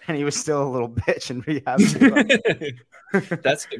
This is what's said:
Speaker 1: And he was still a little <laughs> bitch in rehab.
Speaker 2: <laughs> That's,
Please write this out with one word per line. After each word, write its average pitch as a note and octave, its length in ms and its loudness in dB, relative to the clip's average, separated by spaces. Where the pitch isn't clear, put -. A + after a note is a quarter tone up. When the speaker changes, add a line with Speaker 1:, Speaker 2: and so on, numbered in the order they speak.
Speaker 1:
And D#3+ 80 -2
he C#3+ 80 -2
was C#3+ 100 -2
still D3 320 -2
a - 20 -4
little B2 200 -4
<laughs> A#2 180 -6
bitch - 240 -2
in B2+ 120 -8
rehab. C#3 360 -4
Speaker 2:
<laughs> G#3+ 1600 2
That's, C#3+ 240 0